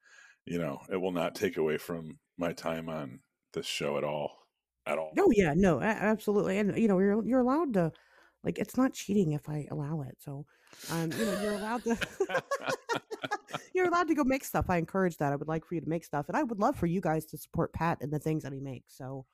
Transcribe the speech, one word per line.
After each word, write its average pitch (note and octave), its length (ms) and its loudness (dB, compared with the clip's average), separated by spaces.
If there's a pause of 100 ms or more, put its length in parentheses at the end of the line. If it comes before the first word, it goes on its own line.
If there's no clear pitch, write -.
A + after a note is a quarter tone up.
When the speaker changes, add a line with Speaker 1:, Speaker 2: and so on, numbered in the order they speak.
(460)
Speaker 1:
you F2 120 -4
know, C#2+ 240 -4 (100)
it G2 60 -2
will F#2 140 -2
not E2+ 240 0
take F#2 220 -2
away D#2 200 2
from E2 420 -8 (180)
my E2+ 160 -2
time D#2+ 360 -4
on D2 320 -8 (320)
this D#2 120 -6
show D2 320 -2
at C#2 60 0
all. D2 340 -4 (480)
At D2+ 120 0
all. D#2 200 -4
Speaker 2:
Oh, F#4+ 140 6
yeah, F#3+ 240 6
no, F3 240 6
a-, - 40 -2
absolutely. G3+ 760 2
And, G#3 200 0
you A3+ 100 4
know, F#3+ 120 6
you're, G3+ 260 4
you're B3+ 160 4
allowed C4+ 320 2
to, E3+ 180 4 (520)
like, F3 160 -2
it's - 180 -4
not B3+ 160 2
cheating G3 400 2
if D3 160 -6
I D3+ 200 -6
allow D3 320 -6
it. C3 180 -12
So, C#3+ 260 -12 (420)
um, E3 280 -4
you A3 100 0
know, G3+ 80 0
you're G#3 200 -2
allowed G#3+ 320 -4
to, A#3 120 2 (320)
<laughs> G#4+ 120 0 (180)
Speaker 1:
<laughs> - 1120 -6
Speaker 2:
you're F#4 140 4
allowed F4 200 2
to D#4 80 2
go C#4+ 80 2
make C4 200 2
stuff. - 260 0
I F3+ 80 4
encourage F3 400 2
that. C#3+ 160 2
I - 20 0
would D3+ 120 -4
like D#3+ 180 -2
for - 100 -6
you D#3+ 60 -2
to C#3 80 -6
make E3 140 0
stuff. D3 240 -4
And F3 100 -2
I D4+ 60 2
would A3+ 160 -4
love A3 180 4
for F3 100 2
you F3 140 2
guys D#3+ 260 0
to D#3 100 -14
support - 360 -2
Pat E3 280 0
and D3 100 -4
the D3+ 80 0
things D#3 240 0
that C3+ 100 -6
he C3+ 60 -8
makes. C3+ 360 -12
So C3+ 380 -10